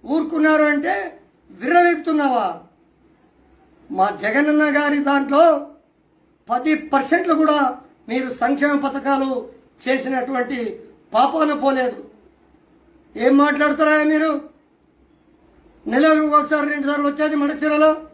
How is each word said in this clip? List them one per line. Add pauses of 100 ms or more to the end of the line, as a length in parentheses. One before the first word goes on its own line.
ఊరుకున్నారు
అంటే (320)
విర్రవీగుతున్నావా? (1300)
మా (120)
జగనన్న
గారి
దాంట్లో (840)
పది
పర్సెంట్లు
కూడా (320)
మీరు
సంక్షేమ
పథకాలు (400)
చేసినటువంటి (340)
పాపాన
పోలేదు. (1080)
ఏం
మాట్లాడతారా
మీరు? (1500)
నెలకు
ఒకసారి,
రెండు
సార్లు
వచ్చేది
మడచీరలో (220)